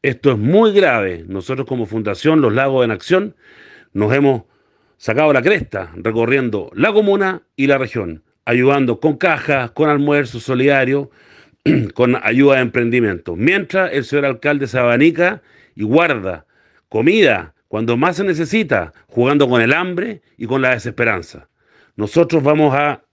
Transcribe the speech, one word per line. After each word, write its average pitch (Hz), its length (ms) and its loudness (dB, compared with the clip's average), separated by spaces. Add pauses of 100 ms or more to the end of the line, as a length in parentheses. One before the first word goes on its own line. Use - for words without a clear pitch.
Esto 135 300 0
es 110 60 0
muy 196 340 2
grave. 110 560 0
Nosotros 127 380 -8
como 120 200 -6
Fundación 107 540 0
Los 117 140 2
Lagos 131 300 0
en 113 60 -2
Acción 185 460 -2 (560)
nos 104 200 0
hemos 139 320 2 (520)
sacado 143 360 0
la 131 100 2
cresta 110 520 -2
recorriendo 113 800 -2
la 185 180 0
comuna 196 500 0 (120)
y 135 120 -2
la 139 120 2
región, 101 440 -6 (220)
ayudando 127 540 2
con 151 180 0
cajas, 143 560 -2
con 151 180 0
almuerzos 143 520 0
solidarios, 135 680 0 (560)
<clears throat> 123 300 0
con 123 260 2
ayuda 135 360 4
de 131 60 0
emprendimiento. 113 760 -2
Mientras 185 560 -2
el 131 120 -4
señor 143 200 -2
alcalde 139 420 -2
se 120 120 -4
abanica 147 640 2 (340)
y 104 80 -6
guarda 110 600 0 (420)
comida 127 680 2 (140)
cuando 117 280 -2
más 156 200 0
se 196 80 -4
necesita, 156 680 -2 (140)
jugando 135 420 2
con 123 140 4
el 120 100 2
hambre 180 480 -4 (160)
y 113 100 -12
con 131 140 -2
la 127 100 2
desesperanza. 117 760 -4 (480)
Nosotros 151 460 0
vamos 147 320 2
a 143 280 -2 (100)